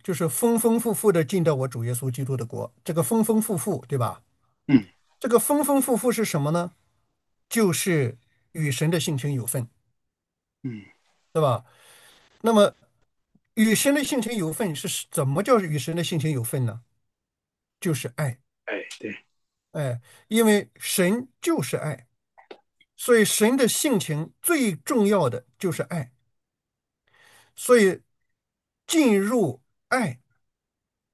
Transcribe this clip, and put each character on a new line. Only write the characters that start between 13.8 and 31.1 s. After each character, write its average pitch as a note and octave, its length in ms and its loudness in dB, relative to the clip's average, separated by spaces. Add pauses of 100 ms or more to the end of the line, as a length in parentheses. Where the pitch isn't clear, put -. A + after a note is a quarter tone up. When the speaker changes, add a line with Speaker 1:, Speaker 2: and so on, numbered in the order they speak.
Speaker 1:
的 C#4+ 100 0
性 C4+ 180 -2
情 A3+ 140 -4
有 D#3+ 160 -2
份 D#3+ 240 -4
是， G3 120 -8
是， - 220 -8
怎 C#3+ 180 -2
么 C#3+ 140 0
叫 C4 180 4
与 D#3 180 -4
神 D#3+ 180 -6
的 E3+ 80 -2
性 D#3+ 160 -4
情 D#3 120 -2
有 B2 120 -2
份 B2+ 220 -4
呢？ A2+ 180 -8 (960)
就 E3+ 140 -2
是 B2+ 220 -6
爱。 C3+ 240 -6 (260)
Speaker 2:
哎， - 100 -8 (240)
对。 - 260 -12 (460)
Speaker 1:
哎， C3 300 -6 (260)
因 A3+ 180 2
为 G#3 300 4
神 G#3 520 -2 (140)
就 D#4+ 200 0
是 - 160 -4
爱， - 300 -8 (880)
所 A#3+ 220 2
以 G#3 80 6
神 A#3+ 320 2
的 B3 100 4
性 B3+ 320 0
情 D#3 320 -6 (100)
最 B3+ 340 0
重 G#3+ 320 0
要 F#3 220 2
的 - 180 -10 (100)
就 F3+ 140 -2
是 - 120 -4
爱。 D3+ 300 -8 (1400)
所 B3 220 4
以 F#3+ 240 4 (840)
进 B3 340 4
入 G3+ 440 -2 (240)
爱， A#3 340 -2 (920)